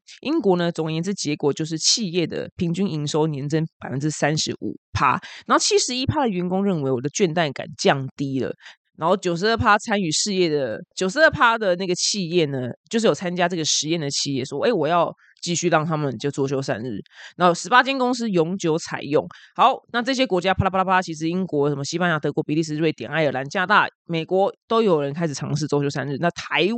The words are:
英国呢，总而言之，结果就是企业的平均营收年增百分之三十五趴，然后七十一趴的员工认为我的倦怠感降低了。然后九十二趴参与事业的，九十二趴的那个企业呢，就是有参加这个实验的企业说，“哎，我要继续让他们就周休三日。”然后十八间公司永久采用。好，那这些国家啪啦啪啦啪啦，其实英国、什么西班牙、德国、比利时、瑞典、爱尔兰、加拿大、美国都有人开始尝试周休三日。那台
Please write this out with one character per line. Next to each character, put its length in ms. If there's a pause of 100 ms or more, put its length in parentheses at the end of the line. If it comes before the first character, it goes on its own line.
(220)
英 180
国 180
呢， 140
总 160
而 40
言 100
之， 120
结 220
果 160
就 140
是 140
企 320
业 160
的 200 (100)
平 160
均 140
营 200
收 180
年 220
增 180 (140)
百 100
分 100
之 120
三 260
十 220
五 160 (160)
趴， 280 (280)
然 100
后 20
七 200
十 160
一 100
趴 160
的 80
员 180
工 160
认 200
为 80
我 100
的 80
倦 240
怠 180
感 140 (120)
降 280 (100)
低 240
了。 140 (420)
然 140
后 80
九 180
十 120
二 100
趴 180
参 240
与 120
事 240
业 120
的， 320 (160)
九 140
十 100
二 80
趴 300
的 200
那 100
个 80
企 340
业 160
呢， 240 (220)
就 80
是 80
有 60
参 220
加 140
这 80
个 80
实 240
验 100
的 120
企 240
业 100
说 180
，“哎， 80
我 160
要 240 (300)
继 140
续 120
让 160
他 140
们 220
就 100
周 180
休 140
三 180
日。” 200 (360)
然 140
后 60
十 120
八 140
间 160
公 160
司 160
永 260
久 220
采 240
用。 260 (280)
好， 240 (120)
那 80
这 140
些 140
国 120
家 140
啪 100
啦 60
啪 80
啦 60
啪 80
啦， 100
其 100
实 160
英 200
国、 220
什 60
么 80
西 140
班 100
牙、 120
德 120
国、 120
比 100
利 80
时、 140
瑞 180
典、 160
爱 160
尔 60
兰、 180
加 120
拿 40
大、 220 (180)
美 180
国 300 (140)
都 160
有 180
人 100
开 160
始 60
尝 220
试 100
周 160
休 80
三 180
日。 120
那 100
台 480